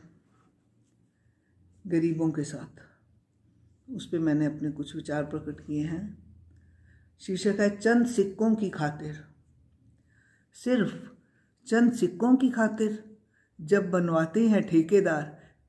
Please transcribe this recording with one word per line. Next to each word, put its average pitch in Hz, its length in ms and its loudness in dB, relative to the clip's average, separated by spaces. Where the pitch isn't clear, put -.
गरीबों 165 460 0
के 151 120 -4
साथ, - 380 -12
उस 247 220 -12
पे 175 100 -4
मैंने 151 260 0
अपने 151 260 -4
कुछ 147 240 -10
विचार 151 300 -6
प्रकट 151 340 -10
किए 151 260 -6
हैं। 180 400 -10
शीर्षक 202 380 -2
है 208 180 4
चंद 233 300 4
सिक्कों 202 480 2
की 208 140 -2
खातिर। 151 460 -4
सिर्फ 240 360 0
चंद 233 260 4
सिक्कों 214 420 2
की 262 140 4
खातिर 214 540 -2
जब 190 300 2
बनवाते 175 560 2
हैं 208 160 4
ठेकेदार 165 760 2